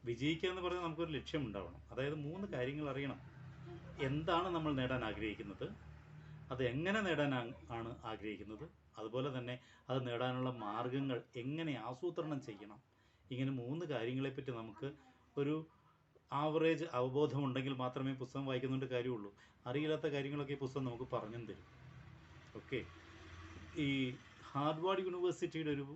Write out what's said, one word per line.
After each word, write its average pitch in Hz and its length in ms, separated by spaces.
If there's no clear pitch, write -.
വിജയിക്കുക 147 440
എന്ന് 185 120
പറയുന്നത് 175 260
നമുക്കൊരു 160 240
ലക്ഷ്യമുണ്ടാവണം. 110 760
അതായത് 139 260
മൂന്ന് 160 320
കാര്യങ്ങൾ 143 420
അറിയണം. 135 300
എന്താണ് 165 480
നമ്മൾ 160 240
നേടാൻ 127 320
ആഗ്രഹിക്കുന്നത്, 104 600
അത് 131 120
എങ്ങനെ 165 380
നേടാൻ 147 340
ആ-, 120 220
ആണ് 117 200
ആഗ്രഹിക്കുന്നത്, 107 600
അതുപോലെ 127 400
തന്നെ 123 180
അത് 127 180
നേടാനുള്ള 127 440
മാർഗങ്ങൾ 120 720
എങ്ങനെ 147 440
ആസൂത്രണം 151 600
ചെയ്യണം. 107 380
ഇങ്ങനെ 131 200
മൂന്ന് 135 340
കാര്യങ്ങളെപ്പറ്റി 135 680
നമുക്ക് 113 380
ഒരു 147 180
ആവറേജ് 156 600
അവബോധമുണ്ടെങ്കിൽ 131 800
മാത്രമേ 131 400
പുസ്തകം 131 320
വായിക്കുന്നതുകൊണ്ട് 131 500
കാര്യമുള്ളൂ. 120 360
അറിയില്ലാത്ത 151 420
കാര്യങ്ങളൊക്കെ 143 460
ഈ 135 40
പുസ്തകം 135 280
നമുക്ക് 123 260
പറഞ്ഞും 117 360
തരും. 98 200
ഓക്കെ, 113 260
ഈ 143 120
ഹാർവാർഡ് 160 540
യൂണിവേഴ്സിറ്റിയുടെ 175 640
ഒരു 139 160